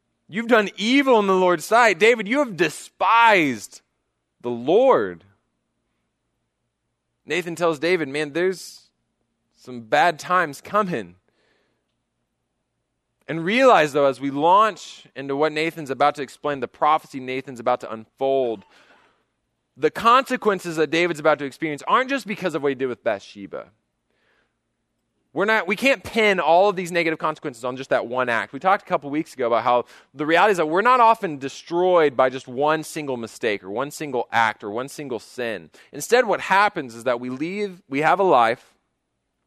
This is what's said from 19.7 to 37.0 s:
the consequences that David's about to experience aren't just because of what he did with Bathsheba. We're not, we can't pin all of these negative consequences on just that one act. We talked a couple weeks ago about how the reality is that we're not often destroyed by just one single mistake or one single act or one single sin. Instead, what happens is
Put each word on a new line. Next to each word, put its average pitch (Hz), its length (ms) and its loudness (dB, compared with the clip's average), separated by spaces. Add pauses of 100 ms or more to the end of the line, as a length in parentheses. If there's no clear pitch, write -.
the 151 140 0
consequences 208 840 0
that 151 120 0
David's 165 300 0
about 151 200 2
to 147 60 -8
experience 143 420 -8
aren't 240 220 0
just 277 160 -4
because 185 300 -6
of 143 80 -4
what 143 60 2
he 135 60 -2
did 131 120 -4
with 120 160 -8
Bathsheba. 95 680 -8 (1600)
We're 175 140 -2
not, 214 220 0
we 208 80 -2
can't 240 280 -2
pin 214 360 0
all 170 300 4
of 196 60 -2
these 175 160 -8
negative 160 280 -2
consequences 151 440 -8
on 127 140 -6
just 135 140 -6
that 117 160 0
one 123 220 -2
act. 110 220 -2
We 175 80 -12
talked 185 240 0
a - 20 -20
couple 156 240 -4
weeks 151 260 -6
ago 123 120 -2
about 117 160 2
how 123 220 2 (280)
the 147 120 -6
reality 170 260 4
is 185 60 0
that 165 80 0
we're 165 160 0
not 247 180 4
often 214 380 2
destroyed 160 800 0
by 131 120 2
just 127 180 -10
one 147 360 -2
single 143 320 -8
mistake 110 480 -6
or 92 60 -14
one 127 220 -6
single 131 400 -8
act 110 320 0
or 104 80 -8
one 127 180 -8
single 131 300 -10
sin. 104 500 -10 (220)
Instead, 240 340 0
what 180 160 -2
happens 185 540 0
is 117 80 -16